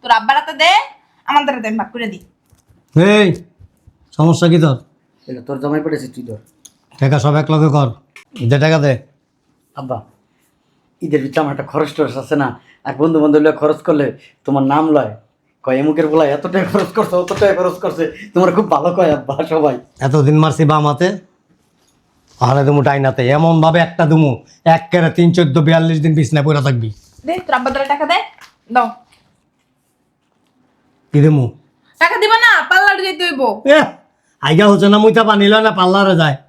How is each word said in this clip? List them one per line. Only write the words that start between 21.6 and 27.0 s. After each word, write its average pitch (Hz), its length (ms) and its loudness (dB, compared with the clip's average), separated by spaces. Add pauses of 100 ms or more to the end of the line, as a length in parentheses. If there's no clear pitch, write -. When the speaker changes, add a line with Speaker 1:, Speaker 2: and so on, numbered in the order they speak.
Speaker 2:
আরে 135 240 2
দুমু 143 180 2
ডাইন 139 240 0
হাতে। 127 220 0
এমন 160 320 2
ভাবে 160 180 2
একটা 170 280 0
দুমু, 151 380 0 (200)
এক 165 260 2
কেরে 165 200 2
তিন 170 220 2
চোদ্দ 165 260 2
বিয়াল্লিশ 160 420 2
দিন 156 140 0
বিছনায় 147 300 0
পড়ে 147 180 0
থাকবি। 120 300 -2 (340)